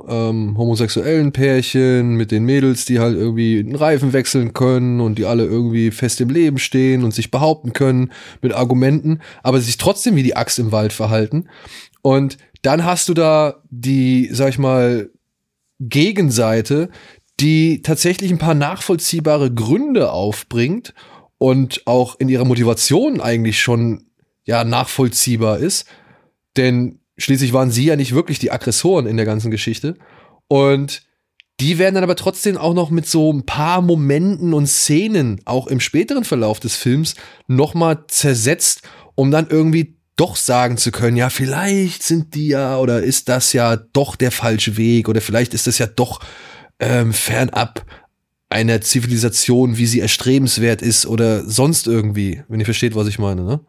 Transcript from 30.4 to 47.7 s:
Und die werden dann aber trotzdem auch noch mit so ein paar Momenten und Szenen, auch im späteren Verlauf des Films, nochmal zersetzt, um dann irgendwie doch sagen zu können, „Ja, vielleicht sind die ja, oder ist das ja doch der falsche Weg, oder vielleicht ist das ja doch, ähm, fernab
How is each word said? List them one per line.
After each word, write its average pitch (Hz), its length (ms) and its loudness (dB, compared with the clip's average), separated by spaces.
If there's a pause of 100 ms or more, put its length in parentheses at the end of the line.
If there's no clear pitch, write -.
Und 139 540 2 (580)
die 160 180 0
werden 190 160 2
dann 185 100 2
aber 175 120 0
trotzdem 190 420 -2
auch 170 160 0
noch 175 160 0
mit 165 160 0
so 156 260 2
ein 139 120 -4
paar 170 380 0
Momenten 170 720 2
und 147 120 2
Szenen, 151 800 0
auch 123 200 -4
im 131 140 -2
späteren 226 440 -2
Verlauf 110 360 -2
des - 160 -6
Films, 139 400 -2 (320)
nochmal 156 600 0
zersetzt, 135 760 0 (320)
um 135 160 2
dann 156 180 2
irgendwie 160 480 2 (200)
doch 175 200 0
sagen 123 420 0
zu 117 140 -2
können, 120 260 0
„Ja, 123 100 2
vielleicht 175 720 -2
sind 160 320 -2
die 151 140 -4
ja, 135 300 0
oder 120 240 0
ist 127 260 -2
das 123 240 0
ja 117 240 2
doch 139 400 -2
der 127 140 0
falsche 110 480 -2
Weg, 113 320 2
oder 110 100 2
vielleicht 117 320 -2
ist - 140 -4
das 123 120 0
ja 120 80 0
doch, - 340 -4 (580)
ähm, 120 360 0
fernab 117 680 -4 (640)